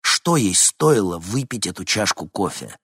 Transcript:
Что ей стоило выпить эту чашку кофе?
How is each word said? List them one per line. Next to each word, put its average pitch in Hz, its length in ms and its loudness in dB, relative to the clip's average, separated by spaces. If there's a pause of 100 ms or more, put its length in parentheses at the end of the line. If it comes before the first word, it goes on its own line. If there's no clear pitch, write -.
Что - 360 0
ей 101 180 2
стоило 101 640 2
выпить 110 480 -6
эту 90 180 -8
чашку 98 420 -2
кофе? - 580 -4